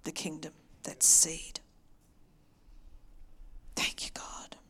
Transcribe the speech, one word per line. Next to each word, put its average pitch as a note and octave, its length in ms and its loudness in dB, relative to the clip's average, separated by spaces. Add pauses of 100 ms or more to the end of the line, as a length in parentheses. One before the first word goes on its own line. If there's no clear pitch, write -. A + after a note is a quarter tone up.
the D#3+ 60 -6
kingdom, D#3 440 -8 (300)
that - 180 -2
seed. - 580 6 (2250)
Thank - 300 -2
you, - 80 -8
God. - 420 -12 (140)